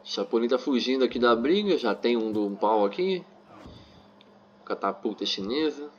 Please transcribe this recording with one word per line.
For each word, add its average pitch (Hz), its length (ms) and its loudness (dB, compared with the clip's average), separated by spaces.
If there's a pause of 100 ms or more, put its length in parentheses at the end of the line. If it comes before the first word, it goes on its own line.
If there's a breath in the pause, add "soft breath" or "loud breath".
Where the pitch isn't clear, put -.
Chapolin 117 440 -2
tá 123 120 2
fugindo 127 440 0
aqui 123 140 0
da 120 180 6
briga. 175 400 2
Já 110 200 0
tem 120 200 0
um 110 160 -2
do 104 260 -2
pau 107 280 4
aqui. 180 400 -2 (1400 loud breath)
Catapulta 101 640 -4
chinesa. 143 720 -4